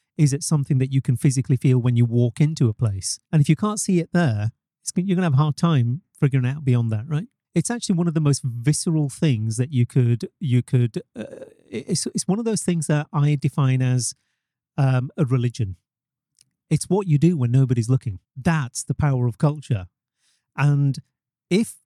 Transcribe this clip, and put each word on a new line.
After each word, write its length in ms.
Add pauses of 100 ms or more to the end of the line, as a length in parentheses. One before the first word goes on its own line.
(160)
Is 160
it 100
something 360
that 140
you 100
can 140
physically 400
feel 220
when 180
you 80
walk 360
into 280
a 60
place? 440 (140)
And 80
if 80
you 80
can't 240
see 200
it 120
there, 380 (320)
it's, 140
you're 200
gonna 100
have 80
a 20
hard 200
time 460 (100)
figuring 340
out 180
beyond 280
that, 160
right? 180 (280)
It's 160
actually 260
one 100
of 80
the 60
most 240
visceral 640
things 480
that 160
you 120
could, 440 (100)
you 240
could, 400 (140)
uh, 80 (440)
it's, 380
it's 220
one 100
of 60
those 180
things 240
that 260
I 280
define 420
as, 320 (640)
um, 400
a 80
religion. 520 (920)
It's 200
what 180
you 120
do 180
when 140
nobody's 400
looking. 300 (160)
That's 480
the 100
power 320
of 120
culture. 480 (680)
And 420 (500)
if 380